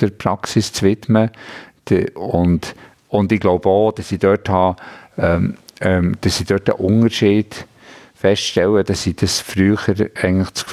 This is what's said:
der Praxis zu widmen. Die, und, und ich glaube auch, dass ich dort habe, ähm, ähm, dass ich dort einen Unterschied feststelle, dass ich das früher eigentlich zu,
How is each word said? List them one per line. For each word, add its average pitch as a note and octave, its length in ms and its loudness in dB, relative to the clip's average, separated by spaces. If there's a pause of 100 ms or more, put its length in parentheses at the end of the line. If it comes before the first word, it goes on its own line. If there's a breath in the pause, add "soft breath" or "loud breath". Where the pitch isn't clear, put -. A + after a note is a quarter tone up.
der G#2 80 2
Praxis - 640 -4
zu - 140 0
widmen. A2 440 2 (580 loud breath)
Die, E2+ 240 2
und, F2 600 0 (340 loud breath)
und G2+ 240 0
ich G#2+ 80 2
glaube F2+ 280 2
auch, G#2 240 4
dass - 180 -12
ich F#2+ 80 -4
dort G2 300 0
habe, F#2 280 2 (420 loud breath)
ähm, F2 380 0 (260)
ähm, F2+ 400 0
dass - 180 -2
ich F2+ 60 -8
dort G2 240 0
einen - 80 -2
Unterschied G#2+ 880 0 (480 loud breath)
feststelle, G2 680 0
dass F#2+ 220 -4
ich F2 100 -2
das - 240 -2
früher F#2+ 360 2 (460)
eigentlich F#2+ 320 0
zu, - 180 -8